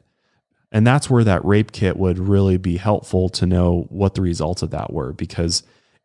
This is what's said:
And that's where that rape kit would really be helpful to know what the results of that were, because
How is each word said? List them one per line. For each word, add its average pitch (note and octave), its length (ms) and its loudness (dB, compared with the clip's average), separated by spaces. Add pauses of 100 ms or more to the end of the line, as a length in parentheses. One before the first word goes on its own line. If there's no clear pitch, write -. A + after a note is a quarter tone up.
(720)
And A2 140 2
that's C3+ 240 2
where A#2+ 140 4
that G2 200 2
rape G#2 280 2
kit - 260 -2
would F2+ 220 0
really G2 380 2
be F2+ 200 -2
helpful F#2 520 -2
to - 180 -2
know F2 420 2
what G2 240 -2
the G#2 80 -2
results E2+ 400 -4
of D#2+ 100 -6
that - 220 -8
were, C#2+ 200 -6
because - 500 -4 (420)